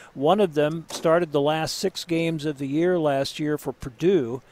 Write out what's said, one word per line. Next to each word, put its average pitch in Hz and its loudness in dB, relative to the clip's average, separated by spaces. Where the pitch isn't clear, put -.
one 156 4
of 175 2
them 151 0
started 165 2
the 143 2
last 151 0
six - -6
games 165 -2
of 151 -4
the 139 -6
year 165 0
last 139 0
year 151 -2
for 143 -6
Purdue, 131 0